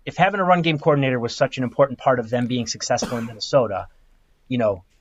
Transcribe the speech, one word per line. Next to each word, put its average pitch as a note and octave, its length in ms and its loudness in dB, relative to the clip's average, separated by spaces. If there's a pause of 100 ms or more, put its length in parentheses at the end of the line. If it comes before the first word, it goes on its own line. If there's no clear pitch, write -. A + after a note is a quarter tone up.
if E3+ 120 -10
having G3 220 2
a F#3+ 40 0
run F3+ 180 4
game D#3+ 160 0
coordinator C#3 420 2
was A#2 160 -4
such C3 220 0
an C3 60 -2
important B2+ 340 0
part B2+ 220 2
of A2 100 -6
them A#2+ 160 0
being A#2+ 220 -2
successful - 500 -4
in A#2 80 -6
Minnesota, A2 600 0 (600)
you B2+ 120 -2
know, G2+ 240 0 (180)